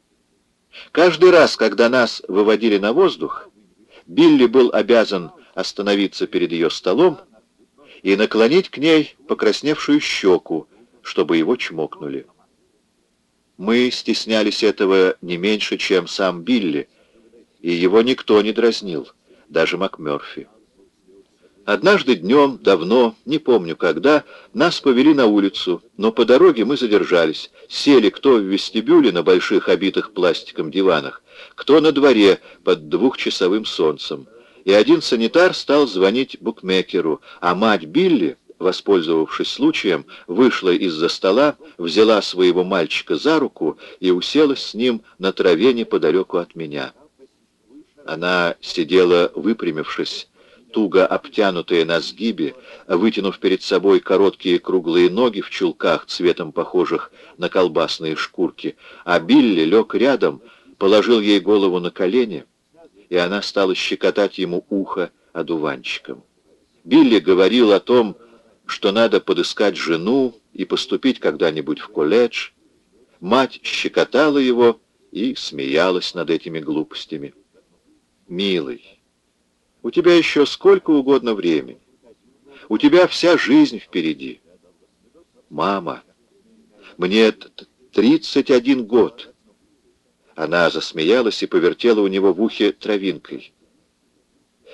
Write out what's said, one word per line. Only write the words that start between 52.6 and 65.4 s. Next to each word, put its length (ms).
вытянув 520
перед 220
собой 380
короткие 600
круглые 500
ноги 320
в 80
чулках, 580
цветом 440
похожих 600
на 120
колбасные 680
шкурки, 600
а 140
Билли 440
лёг 300
рядом, 480
положил 420
ей 200
голову 400
на 120
колени, 540
и 60
она 260
стала 340
щекотать 640
ему 300
ухо 420
одуванчиком. 920